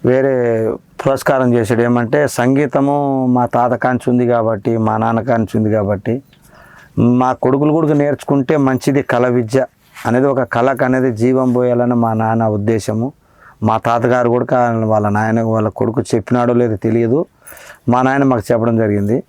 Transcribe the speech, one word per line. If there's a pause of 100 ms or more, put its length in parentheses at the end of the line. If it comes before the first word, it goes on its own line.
వేరే
పురస్కారం
చేశాడు.
ఏమంటే
సంగీతము
మా
తాత
కాంచి
ఉంది
కాబట్టి,
మా
నాన్న
కాంచి
ఉంది
కాబట్టి, (760)
మా
కొడుకులు
కూడా
నేర్చుకుంటే
మంచిది
కళ
విద్య (400)
అనేది,
ఒక
కళకు
అనేది
జీవం
పోయాలని
మా
నాన్న
ఉద్దేశము. (520)
మా
తాతగారు
కూడా
కా-,
వాళ్ళ
నాయన,
వాళ్ళ
కొడుకు
చెప్పినాడో
లేదో
తెలియదు, (640)
మా
నాయన
మాకు
చెప్పడం
జరిగింది.